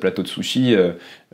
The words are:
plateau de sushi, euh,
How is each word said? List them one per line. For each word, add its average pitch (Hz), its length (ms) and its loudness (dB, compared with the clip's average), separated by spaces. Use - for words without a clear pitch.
plateau 95 200 -2
de 87 60 -6
sushi, 123 480 0
euh, 90 160 4